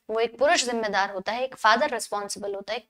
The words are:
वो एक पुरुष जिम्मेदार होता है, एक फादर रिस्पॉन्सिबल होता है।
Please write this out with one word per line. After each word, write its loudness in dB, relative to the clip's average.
वो -2
एक -2
पुरुष 4
जिम्मेदार 0
होता -6
है, -4
एक -8
फादर 4
रिस्पॉन्सिबल -6
होता -8
है। -6